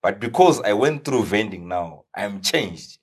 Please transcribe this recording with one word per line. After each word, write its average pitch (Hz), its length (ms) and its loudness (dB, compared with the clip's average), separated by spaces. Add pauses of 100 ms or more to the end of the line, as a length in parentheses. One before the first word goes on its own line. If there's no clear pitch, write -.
But 98 180 0
because 151 420 4
I 104 100 2
went 143 320 0
through 127 200 0
vending 95 440 -4
now, 87 360 -6 (100)
I'm 101 260 -8
changed. 92 640 -6